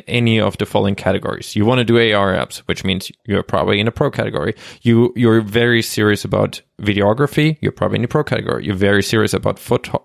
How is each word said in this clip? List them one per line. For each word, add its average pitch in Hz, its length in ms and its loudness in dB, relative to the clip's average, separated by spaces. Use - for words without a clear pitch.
any 117 320 2
of 101 180 0
the 104 80 -4
following 101 300 0
categories. - 600 -4
You 101 100 2
wanna 123 180 2
do 117 140 4
A 117 160 4
R 98 220 2
apps, 69 220 -6
which - 160 -4
means 92 280 -4
you're 98 180 -2
probably 98 360 0
in 107 80 0
a 113 40 0
pro 143 200 -2
category. 110 420 -4
You, 117 340 4
you're 113 260 4
very 117 400 2
serious 104 440 0
about 101 360 -2
videography, 113 800 0
you're 101 100 -2
probably 101 260 -4
in 107 40 -2
the 120 60 -2
pro 151 160 -2
category. 101 420 -4
You're 101 100 -2
very 101 280 2
serious 107 320 0
about 104 240 -4
photo-, - 460 -4